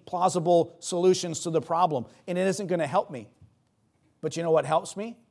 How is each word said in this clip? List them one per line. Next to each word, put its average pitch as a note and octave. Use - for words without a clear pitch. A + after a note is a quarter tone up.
plausible F3
solutions F3+
to F3
the D#3+
problem, E3
and F3+
it F#3
isn't F#3+
gonna E3
help F3
me. A#2
But D#3
you E3
know E3
what D3+
helps E3
me? A3